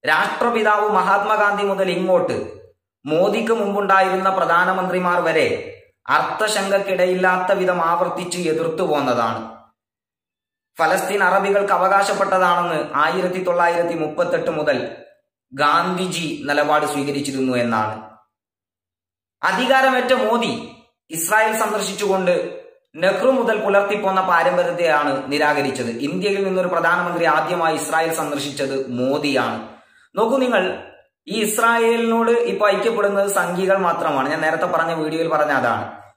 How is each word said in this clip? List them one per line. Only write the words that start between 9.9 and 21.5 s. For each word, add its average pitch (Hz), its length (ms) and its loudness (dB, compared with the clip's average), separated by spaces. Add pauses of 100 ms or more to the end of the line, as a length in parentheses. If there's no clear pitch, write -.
ഫലസ്തീൻ 190 440 0
അറബികൾക്ക് 196 500 2
അവകാശപ്പെട്ടതാണെന്ന് 185 1200 2
ആയിരത്തി 180 500 0
തൊള്ളായിരത്തി 170 500 2
മുപ്പത്തെട്ട് 165 560 -2
മുതൽ 147 460 -2 (580)
ഗാന്ധിജി 170 920 -2
നിലപാട് 147 420 2
സ്വീകരിച്ചിരുന്നു 135 720 -2
എന്നാണ്. 107 460 -2 (1400)
അധികാരമേറ്റ 254 680 2
മോദി 226 560 -2 (420)
ഇസ്രായേൽ 220 480 0